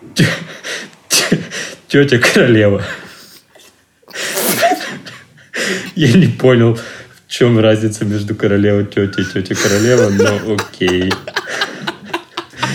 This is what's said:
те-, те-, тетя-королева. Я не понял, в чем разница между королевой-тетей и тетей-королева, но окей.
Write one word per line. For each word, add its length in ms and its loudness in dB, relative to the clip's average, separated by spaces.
те-, 120 2
те-, 280 0
тетя-королева. 960 4
Я 180 4
не 140 6
понял, 480 4
в 560 -16
чем 280 2
разница 460 2
между 300 -4
королевой-тетей 880 0
и 20 -2
тетей-королева, 840 0
но 460 0
окей. 560 -2